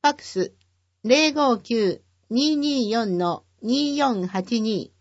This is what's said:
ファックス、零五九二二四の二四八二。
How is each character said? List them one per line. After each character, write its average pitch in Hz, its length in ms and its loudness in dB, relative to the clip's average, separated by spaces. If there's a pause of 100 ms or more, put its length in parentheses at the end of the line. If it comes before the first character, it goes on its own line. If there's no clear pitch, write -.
フ 294 60 4
ァ - 20 4
ッ - 40 -6
ク - 100 -16
ス、 185 280 -4 (520)
零 294 280 4
五 269 260 2
九 208 440 -2 (260)
二 294 280 0
二 277 340 -2
四 214 280 -2
の 175 260 -2 (180)
二 285 340 -2
四 240 300 0
八 190 340 -4
二。 214 400 -4